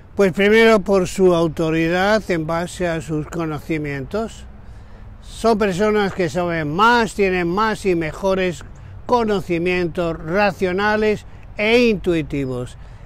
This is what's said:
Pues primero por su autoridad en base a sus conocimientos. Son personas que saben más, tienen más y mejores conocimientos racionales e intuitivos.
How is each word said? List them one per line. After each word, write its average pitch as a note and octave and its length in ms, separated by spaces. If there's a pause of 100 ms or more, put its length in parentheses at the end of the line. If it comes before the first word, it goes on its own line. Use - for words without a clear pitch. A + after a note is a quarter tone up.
(160)
Pues G3 160
primero A3 480
por F#3+ 300
su F#3 260
autoridad E3+ 960
en D#3+ 160
base E3+ 400
a E3 140
sus D3+ 260
conocimientos. D#3 1160 (760)
Son - 360
personas G#3 560
que F3 160
saben E3 440
más, A3+ 420
tienen F#3 340
más G#3 360
y F#3 100
mejores F3+ 680 (420)
conocimientos F3+ 1120
racionales G3+ 1080 (320)
e A#3 320
intuitivos. C#3 880 (280)